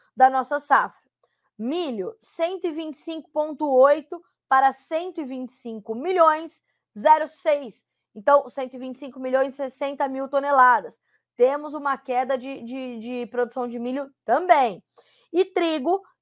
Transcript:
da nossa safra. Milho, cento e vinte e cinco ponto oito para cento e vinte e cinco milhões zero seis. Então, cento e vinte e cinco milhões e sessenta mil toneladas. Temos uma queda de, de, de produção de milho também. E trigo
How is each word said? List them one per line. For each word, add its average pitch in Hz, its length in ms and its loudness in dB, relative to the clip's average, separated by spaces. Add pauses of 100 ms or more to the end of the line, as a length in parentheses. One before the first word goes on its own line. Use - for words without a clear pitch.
(160)
da 262 140 8
nossa 262 300 -2
safra. - 420 0 (560)
Milho, 247 640 -6
cento 349 480 -6
e 330 40 -4
vinte 311 240 -10
e - 20 -16
cinco 320 340 -12
ponto 302 400 -4
oito 285 500 4 (280)
para 269 240 4
cento 330 480 -8
e - 20 -8
vinte 254 260 -10
e - 40 -18
cinco 220 420 -10
milhões 320 680 2 (360)
zero 302 300 4
seis. 285 580 -2 (280)
Então, 277 360 4
cento 262 260 -8
e - 20 -14
vinte 254 180 -10
e - 40 -18
cinco 262 200 -14
milhões 262 340 0
e - 20 -18
sessenta 277 520 -6
mil 262 200 -6
toneladas. 254 720 2 (360)
Temos 285 380 0
uma 285 240 -4
queda 254 400 -2
de, 269 240 -12
de, 247 380 -10
de 240 280 -8
produção 247 400 -4
de 233 120 -10
milho 262 340 -6 (100)
também. 277 600 2 (480)
E 359 140 2
trigo 339 580 -2 (180)